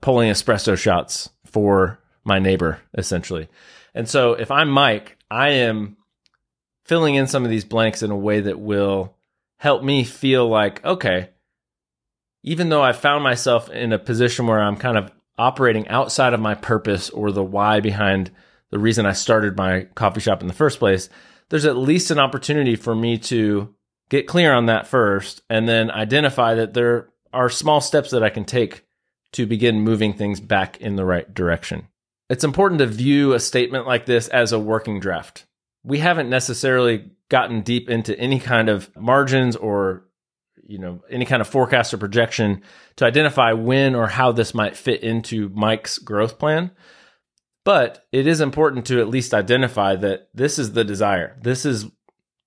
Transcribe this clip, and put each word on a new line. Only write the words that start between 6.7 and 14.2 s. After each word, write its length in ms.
filling 300
in 120
some 160
of 80
these 140
blanks 380
in 80
a 60
way 240
that 180
will 560
help 260
me 200
feel 440
like, 360
okay, 460
even 240
though 160
I 80
found 320
myself 460
in 240
a 60
position 480